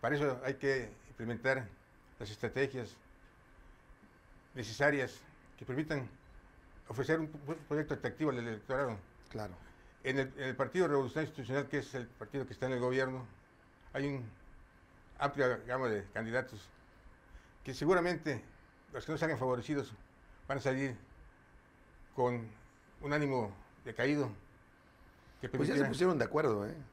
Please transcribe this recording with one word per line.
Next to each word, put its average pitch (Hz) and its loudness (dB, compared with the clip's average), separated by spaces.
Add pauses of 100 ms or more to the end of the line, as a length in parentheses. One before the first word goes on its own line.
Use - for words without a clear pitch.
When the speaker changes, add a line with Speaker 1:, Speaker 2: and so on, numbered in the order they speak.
Speaker 1:
Para 147 4
eso 139 2
hay 135 0
que 135 2 (180)
implementar 120 0 (500)
las 104 -6
estrategias 120 -2 (1600)
necesarias 127 2 (380)
que - -14
permitan 143 -2 (800)
ofrecer 135 2
un 156 -2
pro-, 147 -8 (120)
proyecto 151 0
atractivo 147 -2
al 123 0
electorado. 117 -2 (320)
Speaker 2:
Claro. 104 -8 (480)
Speaker 1:
En 131 2
el, 131 0
en 139 -6
el 131 -2
Partido 147 2
Revolucionario 143 2
Institucional, 131 -2
que 151 0
es - -6
el 123 -4
partido 127 -6
que - -12
está - -4
en 131 0
el 127 0
gobierno, 127 2 (680)
hay 139 -2
un 135 -2 (920)
amplia 139 2
gama 127 0
de 104 0 (100)
candidatos 113 -2 (960)
que 131 -8
seguramente 160 2 (500)
los - -6
que 156 -4
no 156 -2
salgan 160 2
favorecidos 127 0 (560)
van 139 0
a - -2
salir 131 0 (1200)
con 123 2 (560)
un 143 -2
ánimo 135 2 (320)
decaído. 127 0 (1080)
Que - -6
Speaker 2:
Pues 139 0
ya 135 2
se 143 4
Speaker 1:
permitirá 135 4
Speaker 2:
pusieron 165 4
de 117 4
acuerdo, 113 4
¿eh? 143 -6 (180)